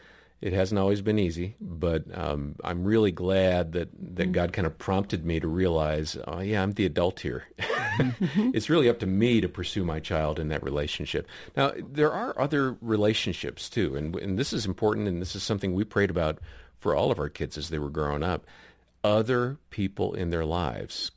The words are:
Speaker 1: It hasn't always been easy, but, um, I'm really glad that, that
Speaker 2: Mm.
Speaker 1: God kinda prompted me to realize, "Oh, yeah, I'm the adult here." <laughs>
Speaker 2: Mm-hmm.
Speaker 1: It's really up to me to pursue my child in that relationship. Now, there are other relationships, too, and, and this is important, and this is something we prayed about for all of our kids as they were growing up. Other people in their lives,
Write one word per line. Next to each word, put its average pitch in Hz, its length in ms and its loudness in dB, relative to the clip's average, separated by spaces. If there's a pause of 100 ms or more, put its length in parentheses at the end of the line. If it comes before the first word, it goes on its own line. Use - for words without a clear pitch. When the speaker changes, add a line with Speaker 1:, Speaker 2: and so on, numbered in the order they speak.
(400)
Speaker 1:
It 92 140 -4
hasn't 95 260 2
always 98 220 2
been 107 180 2
easy, 90 400 -2
but, 82 460 -2 (120)
um, 73 460 -4
I'm 87 220 -2
really 107 260 4
glad 90 640 2
that, 85 160 -2 (260)
that 92 140 0
Speaker 2:
Mm. - 20 0
Speaker 1:
God 87 220 0
kinda 85 160 0
prompted 95 560 0
me 82 160 0
to 85 60 -2
realize, 78 680 2 (100)
"Oh, 82 140 -6
yeah, 101 240 0
I'm 101 80 0
the 101 140 2
adult 87 360 2
here." - 240 -4 (120)
<laughs> - 80 -4 (320)
Speaker 2:
Mm-hmm. 185 560 2
Speaker 1:
It's - 160 0
really 160 180 6
up 117 120 2
to - 60 -2
me 107 360 4
to 87 80 0
pursue 92 340 -4
my 80 160 -2
child 78 400 0
in 78 100 -2
that 76 140 -2
relationship. 73 640 -4 (300)
Now, 139 160 0 (160)
there 147 240 2
are 226 260 -4
other 139 420 0
relationships, 107 880 0
too, 80 260 0
and, 78 200 -4
and 95 240 -2
this 143 140 -2
is 107 120 -2
important, 107 440 0
and 85 120 -2
this 92 140 -6
is 98 80 -8
something 101 300 0
we 95 100 2
prayed 101 280 2
about 80 280 0 (380)
for 85 180 2
all 104 160 4
of - 80 -2
our 73 100 -2
kids - 280 -8
as 76 120 -8
they 78 100 -4
were 73 100 -4
growing 73 340 -2
up. 87 220 -2 (580)
Other 120 540 2 (120)
people 95 440 -2
in 87 160 -2
their 82 160 0
lives, 78 720 -4